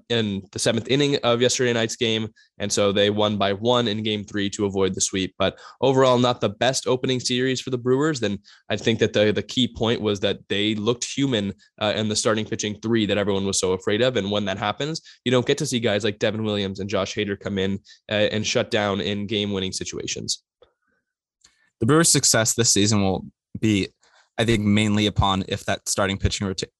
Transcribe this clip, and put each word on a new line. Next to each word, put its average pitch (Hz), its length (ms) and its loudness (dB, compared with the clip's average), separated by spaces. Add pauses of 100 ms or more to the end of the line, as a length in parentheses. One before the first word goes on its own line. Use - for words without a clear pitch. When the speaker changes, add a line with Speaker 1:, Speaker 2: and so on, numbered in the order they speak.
Speaker 1:
in 107 420 -2
the - 80 -10
seventh 117 300 0
inning 143 300 2
of 120 220 2
yesterday 123 320 2
night's 113 240 -2
game. 110 320 -2 (300)
And 101 120 -6
so 101 200 2
they 101 200 2
won 104 280 0
by 98 140 2
one 120 340 2
in 107 160 -2
game 107 220 -4
three 101 260 -4
to 101 160 -2
avoid 95 280 0
the - 60 -4
sweep. 92 380 -2
But 92 200 0 (220)
overall, 131 380 4
not 123 220 2
the 110 80 2
best 123 380 -2
opening 127 340 0
series 127 400 -2
for 131 100 -8
the 127 80 -2
Brewers. 131 420 0
Then 101 180 -2 (300)
I 110 80 -2
think 110 220 2
that 110 140 2
the, 107 200 4
the 101 100 -2
key 120 260 -2
point 117 320 -2
was 104 200 -2
that 101 280 -2
they 107 260 0
looked 110 300 -2
human, 113 500 -2 (260)
uh, 107 140 0
in 107 140 -2
the 107 80 -2
starting 110 280 0
pitching 107 360 -6
three 113 260 0
that 101 120 0
everyone 98 280 0
was 95 120 -2
so 92 140 0
afraid 104 300 0
of. 127 140 2
And 98 140 -2
when 104 160 0
that 98 120 -4
happens, 139 420 -4 (240)
you 123 60 -2
don't 123 160 2
get 143 120 0
to 151 80 -4
see 123 140 -2
guys 104 220 0
like 104 160 -2
Devin 110 260 -2
Williams 101 360 -2
and 98 100 -6
Josh 95 240 -2
Hader 101 240 -4
come 98 200 -6
in, 98 200 0 (320)
uh, 110 40 -2
and 104 320 0
shut 113 240 0
down 104 300 0
in 101 260 -4
game-winning 101 460 -4
situations. - 720 -8 (1400)
Speaker 2:
The 113 60 0
Brewers' 160 220 4
success 117 460 2
this 113 180 2
season 104 300 2
will 95 240 0 (340)
be, 104 280 2 (500)
I 117 60 2
think, 107 180 2
mainly 104 440 4
upon 98 420 2
if 98 180 -6
that - 220 -4
starting 98 280 0
pitching 101 300 -2
rota-, - 220 -6 (120)